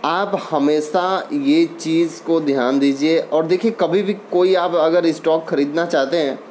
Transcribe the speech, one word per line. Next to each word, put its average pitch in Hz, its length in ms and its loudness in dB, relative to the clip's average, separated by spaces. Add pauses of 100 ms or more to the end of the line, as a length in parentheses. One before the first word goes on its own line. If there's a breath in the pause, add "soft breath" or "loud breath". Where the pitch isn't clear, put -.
आप 185 460 -2
हमेशा 151 800 0
ये 147 320 2
चीज़ 165 580 -2
को 165 160 2
ध्यान 135 400 0
दीजिए। 143 400 2
और 160 260 0
देखिए, 185 260 0
कभी 185 320 0
भी 196 100 -2
कोई 185 420 0
आप 175 200 0
अगर 165 360 2
stock 160 340 -2
ख़रीदना 147 400 -2
चाहते 160 320 0
हैं 135 220 -2 (120)